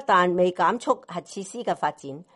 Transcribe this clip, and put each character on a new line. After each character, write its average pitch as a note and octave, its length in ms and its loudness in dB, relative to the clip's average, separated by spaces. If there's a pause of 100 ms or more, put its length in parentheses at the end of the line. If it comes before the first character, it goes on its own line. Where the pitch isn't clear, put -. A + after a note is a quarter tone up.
但 F3+ 300 4
未 F3+ 160 4
減 F3+ 320 0
速 - 140 0 (100)
核 F3 140 -10
設 - 240 -12
施 A#3+ 180 -12
嘅 F3 140 -2
發 D3+ 160 -4
展， C#3+ 320 -14 (120)